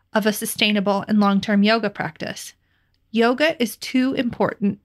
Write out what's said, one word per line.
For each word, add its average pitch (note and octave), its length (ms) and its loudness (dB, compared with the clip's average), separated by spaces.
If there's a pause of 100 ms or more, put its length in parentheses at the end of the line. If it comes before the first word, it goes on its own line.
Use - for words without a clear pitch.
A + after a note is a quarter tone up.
(140)
of G#3 120 0
a G#3+ 80 2
sustainable G#3 720 0
and G#3+ 120 2
long-term G3+ 420 2
yoga G#3 300 2
practice. - 600 -10 (580)
Yoga B3 500 2
is A3+ 160 -4
too C4 380 -2
important G#3 680 -2